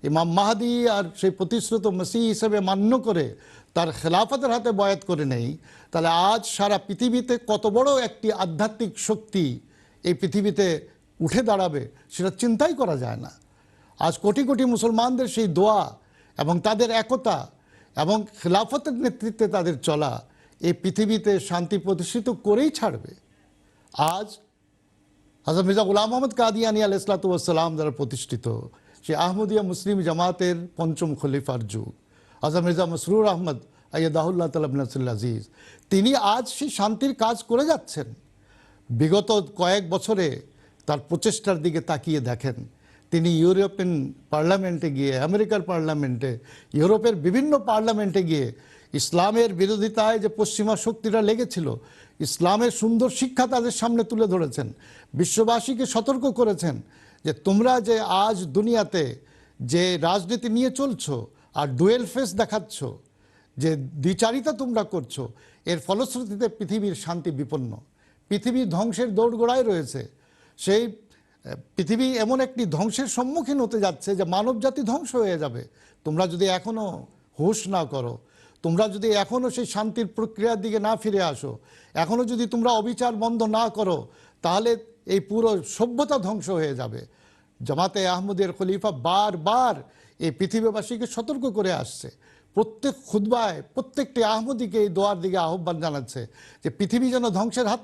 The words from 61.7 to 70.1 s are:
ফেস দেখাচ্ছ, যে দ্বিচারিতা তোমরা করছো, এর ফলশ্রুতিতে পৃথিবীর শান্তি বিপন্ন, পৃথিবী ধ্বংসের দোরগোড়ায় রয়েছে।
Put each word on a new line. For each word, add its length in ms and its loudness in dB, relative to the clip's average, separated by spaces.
ফেস 280 -4
দেখাচ্ছ, 500 -4
যে 200 0
দ্বিচারিতা 760 -2
তোমরা 300 -2
করছো, 460 -8
এর 140 -2
ফলশ্রুতিতে 720 -2
পৃথিবীর 460 -4
শান্তি 360 -6
বিপন্ন, 460 -6
পৃথিবী 360 0
ধ্বংসের 500 -2
দোরগোড়ায় 480 2
রয়েছে। 460 -2